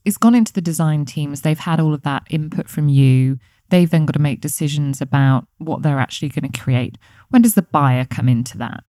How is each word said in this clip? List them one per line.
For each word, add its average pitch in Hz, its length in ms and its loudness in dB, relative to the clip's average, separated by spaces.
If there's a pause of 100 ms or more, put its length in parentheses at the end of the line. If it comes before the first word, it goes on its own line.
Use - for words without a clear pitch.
it's - 140 -2
gone 233 160 4
into 226 180 2
the - 80 -4
design 156 440 -2
teams. 143 380 -8
They've 151 140 0
had 160 220 -2
all 156 160 2
of 143 80 -6
that 139 280 -6
input 156 380 -6
from 147 200 -2
you. 131 500 4 (300)
They've 180 200 4
then 160 180 2
got 131 80 -2
to 147 40 -2
make 147 220 -2
decisions 147 600 -4
about 135 460 2 (120)
what 160 240 -6
they're 143 180 0
actually 139 300 -6
gonna 135 200 -6
create. 123 480 -4 (300)
When 247 140 6
does 233 120 2
the 196 80 4
buyer 127 440 0
come - 220 -2
into 123 300 0
that? - 240 -12 (120)